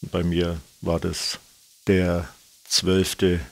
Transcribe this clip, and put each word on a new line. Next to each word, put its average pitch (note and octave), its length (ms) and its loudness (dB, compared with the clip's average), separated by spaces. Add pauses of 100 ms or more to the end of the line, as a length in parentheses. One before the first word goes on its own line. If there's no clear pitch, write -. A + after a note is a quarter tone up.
Bei - 220 -4
mir E2+ 380 0 (200)
war E2+ 180 0
das - 400 -4 (480)
der F2 420 2 (360)
zwölfte F2+ 760 2 (120)